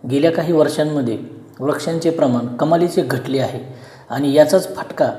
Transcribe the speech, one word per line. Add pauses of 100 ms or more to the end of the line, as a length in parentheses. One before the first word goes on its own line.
गेल्या
काही
वर्षांमध्ये (420)
वृक्षांचे
प्रमाण
कमालीचे
घटले
आहे (500)
आणि
याचाच
फटका